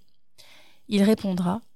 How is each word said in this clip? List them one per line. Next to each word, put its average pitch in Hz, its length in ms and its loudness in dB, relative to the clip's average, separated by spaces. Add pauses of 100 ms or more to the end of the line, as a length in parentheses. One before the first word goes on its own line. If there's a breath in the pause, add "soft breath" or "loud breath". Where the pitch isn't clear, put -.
(880 soft breath)
Il 202 140 0
répondra, 196 580 0 (160)